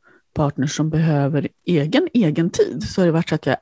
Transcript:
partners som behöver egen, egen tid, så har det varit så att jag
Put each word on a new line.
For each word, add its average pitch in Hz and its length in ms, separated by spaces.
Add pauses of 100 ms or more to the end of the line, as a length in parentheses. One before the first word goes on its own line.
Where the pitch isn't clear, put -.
(340)
partners 143 420
som 156 140
behöver 151 580 (180)
egen, 180 480
egen 170 360
tid, 247 380
så - 120
har 180 60
det 165 60
varit 165 160
så 160 60
att - 120
jag 135 160